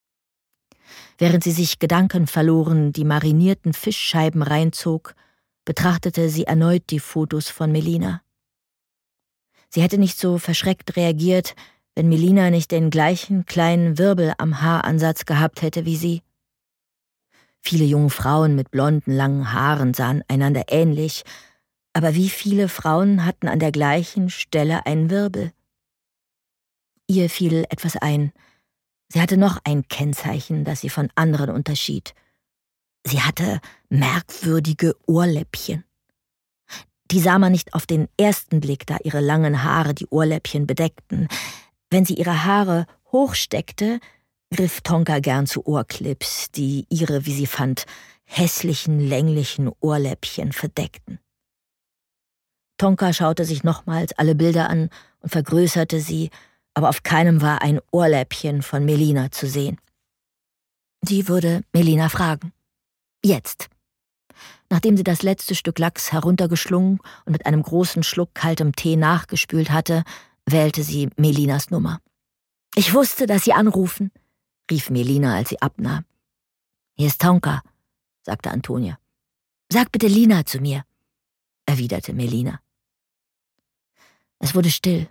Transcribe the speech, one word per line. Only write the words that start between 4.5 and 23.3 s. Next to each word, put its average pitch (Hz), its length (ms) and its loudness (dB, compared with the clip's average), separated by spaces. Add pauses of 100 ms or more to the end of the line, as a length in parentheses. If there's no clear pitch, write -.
betrachtete 170 640 0
sie 156 160 -2
erneut 165 460 2
die 151 100 -2
Fotos 156 480 -4
von 156 240 -4
Melina. 165 500 -2 (1500)
Sie 165 140 0
hätte 180 160 2
nicht 190 200 2
so 175 200 0
verschreckt - 580 -2
reagiert, 175 580 0 (400)
wenn 165 140 2
Melina 180 420 6
nicht 170 200 0
den 160 200 2
gleichen 175 560 0
kleinen 170 520 2
Wirbel 175 400 2
am 156 220 -2
Haaransatz 160 640 0
gehabt 156 380 0
hätte 165 220 -2
wie 165 120 -2
sie. 170 260 -4 (1400)
Viele 160 240 0
junge 147 260 2
Frauen 147 440 2
mit 135 160 -2
blonden, 143 420 0
langen 139 400 0
Haaren 135 420 0
sahen 131 340 -2
einander 135 400 0
ähnlich, 156 560 0 (680)
aber 160 220 0
wie 185 160 2
viele 202 380 -2
Frauen 175 560 2
hatten 175 240 -2